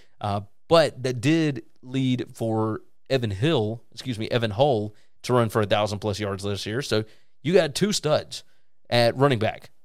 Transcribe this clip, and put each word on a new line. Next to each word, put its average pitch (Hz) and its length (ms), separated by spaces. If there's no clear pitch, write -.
Uh, 104 220
but 147 340
that 127 180
did 151 420
lead 127 520
for 110 460
Evan 117 200
Hill, 113 520
excuse 123 260
me, - 120
Evan 117 220
Hull, 107 420
to 120 100
run 117 140
for 113 120
a 104 60
thousand 104 320
plus 101 200
yards 98 260
this 101 200
year. 110 160
So 113 240
you 156 100
got 165 220
two 202 180
studs - 520
at 120 280
running 135 220
back - 320